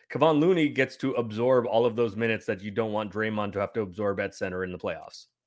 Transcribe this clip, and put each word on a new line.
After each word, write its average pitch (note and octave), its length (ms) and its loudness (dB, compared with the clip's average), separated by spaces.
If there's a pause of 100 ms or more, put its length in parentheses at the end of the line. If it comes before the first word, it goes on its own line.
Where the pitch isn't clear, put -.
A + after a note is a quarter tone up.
(120)
Kevon D3+ 280 4
Looney E3 280 4
gets B2+ 300 0
to C3+ 160 -2
absorb A#2 520 2
all A2+ 200 4
of A2 100 0
those A2+ 200 0
minutes A2+ 300 0
that G2+ 160 -2
you G#2+ 80 -6
don't A2 220 -2
want G#2+ 200 -4
Draymond G#2+ 420 -2
to G2+ 60 -2
have G2 120 -2
to A#2 80 -2
absorb G2+ 400 -2
at G2 140 -4
center F#2 280 -4
in F#2 80 -4
the F2+ 80 -8
playoffs. D#2+ 480 -10 (200)